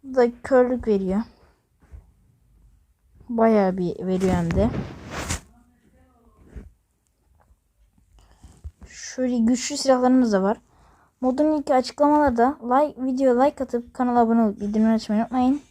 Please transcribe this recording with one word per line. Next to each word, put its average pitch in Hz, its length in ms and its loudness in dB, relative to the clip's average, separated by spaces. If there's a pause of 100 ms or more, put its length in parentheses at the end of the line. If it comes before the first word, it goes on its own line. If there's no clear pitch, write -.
Bu 269 120 -14
da 240 280 0
körlük 247 460 2
veriyor. 196 340 0 (2000)
Bayağı 220 480 2
bir 175 300 -6
veriyor 185 260 0
hem 170 180 -2
de. 190 200 0 (4000)
Şöyle 254 520 -6
güçlü 240 380 0
silahlarımız 254 560 2
da 190 100 2
var. 196 180 -2 (600)
Modun 277 320 0
linki 294 220 -2
açıklamalarda. 277 880 2
Like, 254 420 -2
videoya 254 380 2
like 285 220 0
atıp 240 300 -8
kanala 247 260 0
abone 233 220 4
olup 208 180 -2
bildirimleri 214 340 2
açmayı 220 260 -2
unutmayın. 254 400 0 (100)